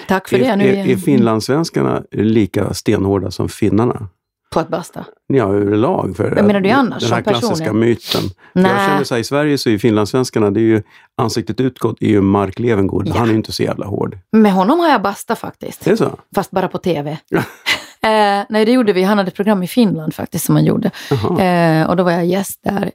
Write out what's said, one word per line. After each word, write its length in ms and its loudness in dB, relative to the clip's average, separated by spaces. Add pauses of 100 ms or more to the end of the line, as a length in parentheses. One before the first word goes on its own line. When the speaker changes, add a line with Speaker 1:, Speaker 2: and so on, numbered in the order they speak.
Speaker 1:
tack 220 -2
för 80 0
Speaker 2:
är, 20 4
Speaker 1:
det. 160 2
Nu 140 2
Speaker 2:
är, 40 4
Speaker 1:
igen. 160 -2
Speaker 2:
är 80 2
finlandssvenskarna 1120 0
lika 640 0
stenhårda 580 -2
som 180 -4
finnarna? 580 -2 (420)
Speaker 1:
På 100 -2
att 80 -4
basta? 380 -8 (220)
Speaker 2:
Ja, 160 2 (100)
överlag. 640 0
För 140 -2
Speaker 1:
Men 140 0
menar 160 2
du 80 0
Speaker 2:
att 80 2
Speaker 1:
annars 260 -2
Speaker 2:
den 100 0
här 100 0
Speaker 1:
som 100 0
personer? 60 -2
Speaker 2:
klassiska 340 -4
myten. 480 0 (320)
För 60 0
Speaker 1:
Nej. 120 4
Speaker 2:
jag 140 0
känner 180 0
så 120 -6
här, 60 0
i 20 -2
Sverige 340 0
så 120 -2
är 20 4
ju 80 2
finlandssvenskarna, 720 2
det 80 0
är 20 2
ju, 220 2 (340)
ansiktet 420 -4
utåt 420 -2
är 60 0
ju 140 4
Mark 380 2
Levengood. 480 0
Speaker 1:
Ja. 100 -4
Speaker 2:
Han 100 2
är 40 2
ju 60 2
inte 140 -4
så 120 -4
jävla 220 -4
hård. 320 -6 (140)
Speaker 1:
Med 220 4
honom 260 2
har 100 2
jag 120 2
basta 340 -6
faktiskt. 500 -12
Speaker 2:
Det 60 2
är 40 2
så? 240 -2 (160)
Speaker 1:
Fast 160 -4
bara 160 -2
på 100 -8
T 240 -2
V. 220 -8
Speaker 2:
<laughs> 60 -20
Ja. 140 0 (580)
Speaker 1:
Eh, 480 2
nej, 160 2
det 60 4
gjorde 220 4
vi. 100 2
Han 140 2
hade 100 0
ett 80 -8
program 280 0
i 40 -4
Finland 460 0
faktiskt 320 -8
som 100 2
han 100 4
gjorde. 260 0 (180)
Speaker 2:
Jaha. 340 0 (380)
Speaker 1:
Eh, 80 0
och 60 0
då 80 2
var 80 0
jag 140 0
gäst 380 -4
där. 320 -4